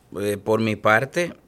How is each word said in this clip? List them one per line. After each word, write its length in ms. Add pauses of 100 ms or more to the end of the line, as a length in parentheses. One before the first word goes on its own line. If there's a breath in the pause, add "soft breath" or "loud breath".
(200)
eh, 180
por 240
mi 140
parte, 580 (140)